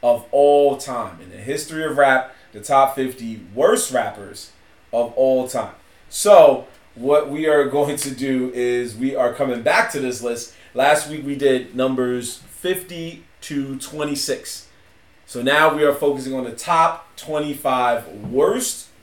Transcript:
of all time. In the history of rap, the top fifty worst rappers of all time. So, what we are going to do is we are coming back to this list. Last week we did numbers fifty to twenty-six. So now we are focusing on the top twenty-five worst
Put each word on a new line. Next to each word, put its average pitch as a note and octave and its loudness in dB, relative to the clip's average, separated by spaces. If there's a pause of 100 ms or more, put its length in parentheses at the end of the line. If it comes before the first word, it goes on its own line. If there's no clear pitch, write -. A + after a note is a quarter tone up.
of A#2+ 2
all C#3+ 6
time. A#2 -10
In - -20
the G2 -20
history D3+ -8
of C#3 -4
rap, C3 4 (200)
the G#2 -16
top C3+ 4
fifty A#2+ -8 (140)
worst F#3+ 2
rappers G#2 -6 (420)
of A#2 -2
all C3 2
time. A2 -8 (340)
So, D#3 6 (280)
what C#3+ 0
we D3+ -4
are D3 4
going C#3+ 0
to C#3 -6
do B2+ -2
is B2 -2
we C3 -4
are B2 0
coming B2 -4
back F#3 2
to C#3+ -6
this B2 -6
list. A#2+ -8 (200)
Last D3 2
week C#3+ -10
we C#3 -6
did C3 0
numbers B2+ -2 (120)
fifty E3+ -8 (180)
to C3+ -8
twenty-six. - -8 (580)
So A#2+ -10
now D3+ 4
we D3+ 0
are C#3+ 4
focusing C3+ -2
on B2+ -4
the A#2 -10
top - -2
twenty-five C3+ -2 (240)
worst F#3+ -2 (140)